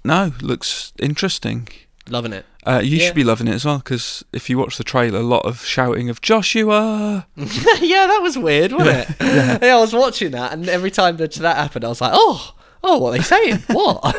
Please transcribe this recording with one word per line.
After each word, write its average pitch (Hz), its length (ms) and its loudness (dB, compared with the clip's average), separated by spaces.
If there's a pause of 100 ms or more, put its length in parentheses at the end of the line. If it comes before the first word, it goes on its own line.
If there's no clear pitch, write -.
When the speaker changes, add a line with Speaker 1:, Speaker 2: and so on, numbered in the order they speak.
Speaker 1:
no, 175 280 0 (100)
looks - 560 -6
interesting. 117 680 -4 (420)
Speaker 2:
Loving 117 260 -6
it. 95 100 -14 (200)
Speaker 1:
Uh, 123 180 2
you 139 160 0
Speaker 2:
Yeah. 170 80 2
Speaker 1:
should 175 80 0
be 151 100 2
loving 113 240 2
it 107 60 0
as 123 100 -4
well, 147 160 -2
'cause - 520 -8
if - 180 -8
you 127 80 0
watch 127 180 -4
the 117 80 -8
trailer, 117 360 0
a - 20 -2
lot 120 220 2
of 120 200 -6
shouting 123 460 -2
of 113 100 -10
"Joshua!" 214 1120 0
Speaker 2:
<laughs> - 60 -20
Yeah, 359 720 2
that 415 140 4
was 349 140 -2
weird, 165 360 2
wasn't 262 240 2
Speaker 1:
Yeah, 123 60 -2
Speaker 2:
it? - 180 -8
Speaker 1:
yeah. 254 420 2
Speaker 2:
<laughs> - 0 -
Yeah, 247 140 6
I 233 40 6
was 220 120 2
watching 233 400 0
that, 123 200 -6
and 165 160 -8
every 180 220 -2
time 175 280 2
that, 156 160 -4
that 160 220 0
happened, 139 280 -4
I 113 40 -4
was 120 120 -6
like, 123 140 0
"Oh, 392 400 4 (280)
oh, 359 160 2
what 120 120 0
are 123 80 -2
they 165 40 0
saying? 349 420 2
Speaker 1:
<laughs> - 60 -4
Speaker 2:
What?" 330 300 2 (180)